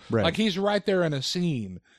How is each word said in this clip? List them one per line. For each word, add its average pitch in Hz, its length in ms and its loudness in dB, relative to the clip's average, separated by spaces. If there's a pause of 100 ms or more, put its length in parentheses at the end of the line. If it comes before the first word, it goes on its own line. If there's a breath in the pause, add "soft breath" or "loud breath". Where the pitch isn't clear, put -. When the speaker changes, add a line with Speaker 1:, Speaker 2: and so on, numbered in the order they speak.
Speaker 1:
Right. 113 140 2
Speaker 2:
Like, 170 140 0
he's 202 200 2
right 202 280 0
there 190 180 2
in 156 100 0
a 135 80 -4
scene, 127 600 -4 (160 soft breath)